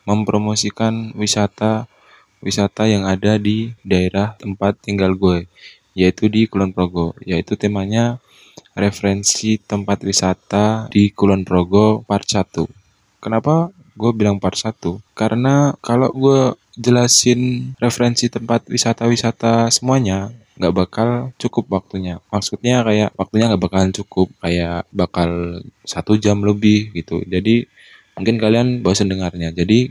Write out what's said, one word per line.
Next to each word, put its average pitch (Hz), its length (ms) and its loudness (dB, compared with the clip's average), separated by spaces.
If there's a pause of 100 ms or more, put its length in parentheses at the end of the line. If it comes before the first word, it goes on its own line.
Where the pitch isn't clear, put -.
mempromosikan 107 1120 -2
wisata, 107 720 -2 (560)
wisata 101 480 0
yang 101 160 0
ada 101 320 0
di 107 320 -2 (160)
daerah 98 480 0
tempat 101 480 -4
tinggal 98 320 0
gue, 90 320 2 (480)
yaitu 92 320 2
di 107 240 2
Kulon 95 240 0
Progo, 87 480 -2
yaitu 90 320 -4
temanya 104 640 -2 (560)
referensi 101 880 0
tempat 101 400 -4
wisata 104 880 0
di 104 240 4
Kulon 95 320 2
Progo 101 560 4
part 101 240 -2
satu. 95 400 -2 (560)
Kenapa 151 480 0 (240)
gue 113 160 0
bilang 104 320 0
part 92 160 -2
satu? 92 400 -6 (160)
Karena 131 640 2
kalau 123 320 0
gue 135 480 2 (180)
jelasin 123 1040 2
referensi 120 480 0
tempat 117 400 -4
wisata-wisata 117 1040 0
semuanya, 107 560 0 (320)
nggak 90 160 2
bakal 104 320 0 (320)
cukup - 320 -4
waktunya. 95 560 -6
Maksudnya, 120 560 -2
kayak, 107 320 0
waktunya 110 320 0
nggak 95 160 0
bakalan 95 320 0
cukup, 92 320 -2 (160)
kayak 85 480 -2
bakal 87 720 -2 (240)
satu - 320 0
jam 104 240 0
lebih 104 480 2
gitu. 85 320 -6
Jadi, 101 400 0 (480)
mungkin 113 240 -2
kalian 117 480 0
bosen 98 240 2
dengarnya. 90 480 -4
Jadi, 107 340 2